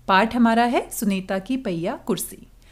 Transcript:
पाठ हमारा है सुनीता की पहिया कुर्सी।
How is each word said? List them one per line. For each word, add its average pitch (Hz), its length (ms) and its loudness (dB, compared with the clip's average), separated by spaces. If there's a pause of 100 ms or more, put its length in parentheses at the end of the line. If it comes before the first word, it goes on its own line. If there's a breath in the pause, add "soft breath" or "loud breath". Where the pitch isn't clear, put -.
पाठ 214 280 4
हमारा 233 280 4
है 240 260 0
सुनीता 196 500 -2
की 247 180 -4
पहिया 190 380 -4
कुर्सी। - 520 -6 (240 soft breath)